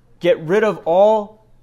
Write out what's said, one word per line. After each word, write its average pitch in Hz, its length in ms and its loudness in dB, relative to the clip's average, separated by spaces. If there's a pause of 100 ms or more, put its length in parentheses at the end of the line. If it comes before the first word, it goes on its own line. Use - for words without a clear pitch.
(200)
get 170 200 0
rid 180 240 -2
of 185 220 -4
all 202 600 0 (180)